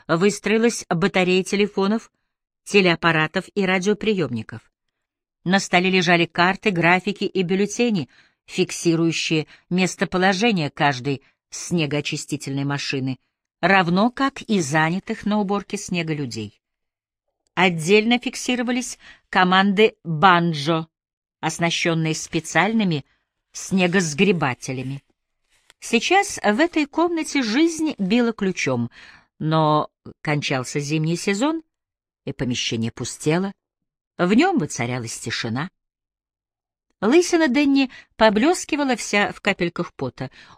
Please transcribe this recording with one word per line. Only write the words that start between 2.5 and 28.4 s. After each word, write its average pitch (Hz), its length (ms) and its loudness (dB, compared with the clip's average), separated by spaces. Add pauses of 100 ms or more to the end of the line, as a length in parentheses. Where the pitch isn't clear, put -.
телеаппаратов 170 880 2
и 196 120 0
радиоприёмников. 185 1040 -2 (760)
На 190 140 2
столе 185 300 2
лежали 175 360 4
карты, 185 460 0
графики 180 540 2
и 190 180 0
бюллетени, 196 640 0 (360)
фиксирующие 165 1040 0 (220)
местоположение 185 1000 0
каждой 139 520 -2 (300)
снегоочистительной 147 1120 -4
машины, 139 560 -4 (420)
равно 185 480 4
как 269 320 -4
и 208 180 0
занятых 160 640 -2
на 208 140 0
уборке 202 380 -4
снега 165 360 -6
людей. 113 460 -8 (960)
Отдельно 190 600 4
фиксировались 247 800 -4 (320)
команды 190 760 4
"Банджо", 165 840 2 (540)
оснащённые 160 760 -2
специальными 175 920 0 (460)
снегосгребателями. 156 1500 -2 (760)
Сейчас - 580 0
в 208 220 0
этой 320 260 0
комнате 320 580 -2
жизнь 311 540 0
била 226 340 2
ключом, 135 580 -2 (480)